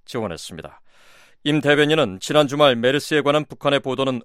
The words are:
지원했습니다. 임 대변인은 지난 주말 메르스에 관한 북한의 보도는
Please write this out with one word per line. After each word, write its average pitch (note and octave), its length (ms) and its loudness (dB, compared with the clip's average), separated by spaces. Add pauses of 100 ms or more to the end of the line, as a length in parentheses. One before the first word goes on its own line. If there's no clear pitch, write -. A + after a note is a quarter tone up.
지원했습니다. F#2+ 760 -10 (640)
임 D3 160 0
대변인은 C#3+ 640 2
지난 D3+ 260 2
주말 C#3 300 2
메르스에 C#3 440 0
관한 D3 220 0
북한의 C#3 380 -2
보도는 C3 440 -4